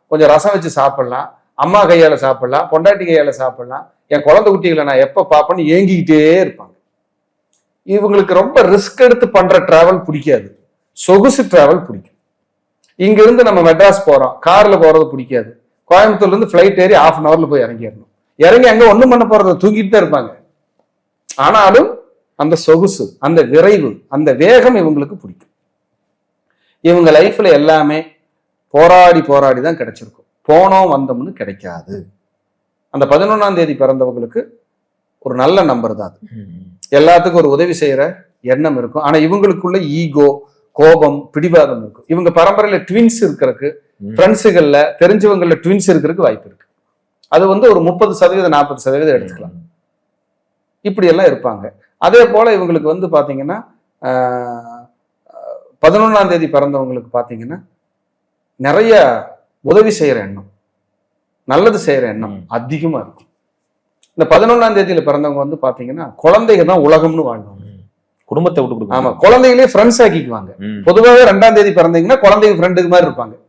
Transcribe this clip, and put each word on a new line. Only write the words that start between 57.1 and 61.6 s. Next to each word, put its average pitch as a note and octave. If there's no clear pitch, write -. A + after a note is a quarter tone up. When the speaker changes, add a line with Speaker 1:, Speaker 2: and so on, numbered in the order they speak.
Speaker 1:
பாத்தீங்கன்னா, A#2+
நிறைய D#3
உதவி G#3
செய்யற C#3+
எண்ணம், G2
நல்லது F#3+